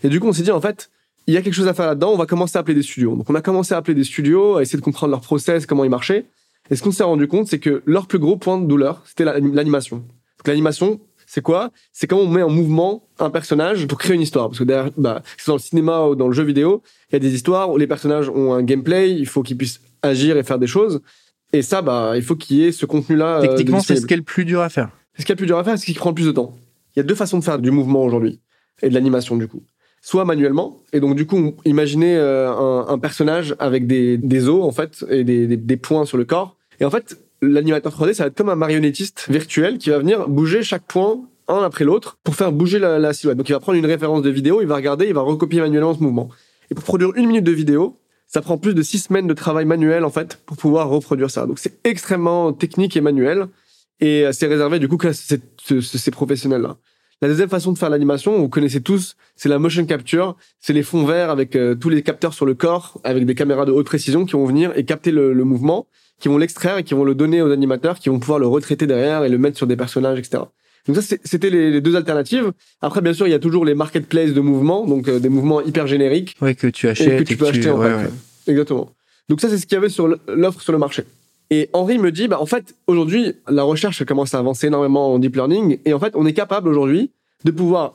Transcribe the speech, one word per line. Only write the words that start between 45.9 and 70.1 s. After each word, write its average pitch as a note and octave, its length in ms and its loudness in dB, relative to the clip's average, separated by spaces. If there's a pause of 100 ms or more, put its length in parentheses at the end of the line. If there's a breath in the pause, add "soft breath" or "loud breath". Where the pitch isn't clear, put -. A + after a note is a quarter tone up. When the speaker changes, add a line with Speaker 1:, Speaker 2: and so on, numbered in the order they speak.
Speaker 1:
ce D#3 80 -2
mouvement. A#2+ 260 0 (400 soft breath)
Et - 60 -6
pour - 80 -12
produire F#3 320 0
une A#3+ 100 2
minute A3+ 180 2
de E3+ 80 4
vidéo, D#3 440 2 (320)
ça - 140 -2
prend D#3+ 160 -4
plus G3 180 0
de D#3 80 2
six F#3+ 160 -4
semaines F#3+ 280 -2
de D#3+ 60 0
travail D#3 320 -2
manuel, D#3+ 400 2
en D3 60 -2
fait, D#3+ 340 -8
pour D3 120 -14
pouvoir D#3 320 2
reproduire C3+ 420 -2
ça. - 160 -4
Donc, C#3 120 -6
c'est - 240 -12
extrêmement F3 680 0
technique F3+ 420 -2
et D#3+ 60 2
manuel, D3 460 0 (520 soft breath)
et, D3+ 260 2
euh, C#3 60 0
c'est D3+ 160 -2
réservé, D3 320 2
du C#3 80 0
coup, E3 100 0
que E3 140 0
ces, D3 280 -4 (220)
ce, C3 200 0
ce, B2 160 -8
ces - 140 -2
professionnels-là. C3 680 -2 (460)
La C#3+ 60 2
deuxième E3+ 200 2
façon F3+ 220 -2
de F3 80 -2
faire E3 100 0
l'animation, D3 480 0
vous E3 100 2
connaissez C#3+ 320 0
tous, F#3 360 -2 (200)
c'est - 140 -2
la C#3+ 80 2
motion E3 300 0
capture, E3 480 -2 (240 soft breath)
c'est - 140 -2
les D3 100 2
fonds D#3+ 200 0
verts E3 280 0
avec, C3+ 240 -2
euh, B2 180 2
tous A#2+ 160 -4
les D3+ 140 2
capteurs D#3+ 320 -4
sur D3 100 -2
le C3 80 2
corps, E3+ 500 -2
avec B2+ 220 0
des B2+ 80 0
caméras C#3 320 0
de C3+ 60 0
haute C#3+ 160 2
précision D3+ 380 0
qui F3+ 80 -6
vont C#3 120 2
venir D3+ 300 2
et C#3 100 -2
capter D3+ 240 -2
le, C#3+ 240 2
le B2+ 100 2
mouvement, C3+ 440 0 (320)
qui - 80 -4
vont C#3+ 100 2
l'extraire E3+ 400 -2
et F3+ 60 -4
qui - 100 -6
vont C#3 120 2
le C#3 100 2
donner D#3 260 2
aux D#3 80 2
animateurs, C#3 480 0
qui - 120 -2
vont C3 100 0
pouvoir C#3 180 -2
le C3+ 80 0
retraiter C#3+ 400 0
derrière C#3+ 380 0
et C3 60 2
le B2 100 2
mettre C#3+ 180 0
sur - 80 -2
des B2 100 0
personnages, B2+ 440 -2